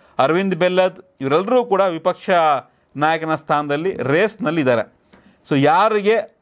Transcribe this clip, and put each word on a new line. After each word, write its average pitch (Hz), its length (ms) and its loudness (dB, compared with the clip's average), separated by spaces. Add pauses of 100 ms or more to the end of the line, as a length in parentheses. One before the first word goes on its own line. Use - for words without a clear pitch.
(200)
ಅರವಿಂದ್ 175 360 0
ಬೆಲ್ಲದ್, 180 440 0 (220)
ಇವರೆಲ್ಲರೂ 190 440 0
ಕೂಡ 190 160 0
ವಿಪಕ್ಷ 170 480 -4 (640)
ನಾಯಕನ 156 400 -2
ಸ್ಥಾನದಲ್ಲಿ 151 600 -4
ರೇಸ್‌ನಲ್ಲಿದ್ದಾರೆ. 147 1080 -2 (480)
So, 143 100 0
ಯಾರಿಗೆ 208 840 0